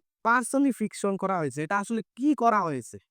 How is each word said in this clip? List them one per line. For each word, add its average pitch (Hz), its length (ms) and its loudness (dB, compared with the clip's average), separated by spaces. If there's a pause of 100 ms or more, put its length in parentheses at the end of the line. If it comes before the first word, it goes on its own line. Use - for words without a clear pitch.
(240)
পার্সনিফিকেশন 233 960 0
করা 190 200 -2
হয়েছে? 147 260 -4
এটা 196 140 0
আসলে 214 240 -4
কি 269 340 0
করা 226 260 4
হয়েছে? 139 360 -4 (140)